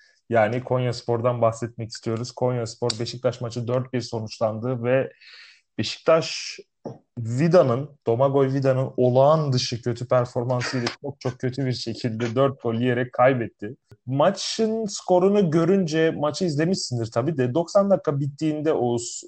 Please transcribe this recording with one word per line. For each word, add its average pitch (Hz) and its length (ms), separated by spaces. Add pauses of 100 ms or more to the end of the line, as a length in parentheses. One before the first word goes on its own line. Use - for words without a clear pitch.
(280)
yani 113 360
Konyaspor'dan 120 800
bahsetmek 113 480
istiyoruz. 117 420
Konyaspor 120 580 (100)
Beşiktaş 123 400
maçı 117 280
dört 127 240
bir 123 80
sonuçlandı 113 840
ve 127 280 (680)
Beşiktaş - 800 (600)
Vida'nın, 135 880
Domagoj 135 480
Vida'nın 131 420
olağan 135 560
dışı 123 300
kötü 120 260
performansıyla 123 800 (140)
çok 139 180
çok 127 180
kötü 131 280
bir 127 60
şekilde 113 640
dört 139 280
gol 117 120
yiyerek 123 380
kaybetti. 123 640 (300)
Maçın 202 800
skorunu 190 640
görünce, 165 600
maçı 147 340
izlemişsindir 147 680
tabii 139 260
de, 123 180
doksan 196 360
dakika 151 300
bittiğinde 151 520
Oğuz, 120 560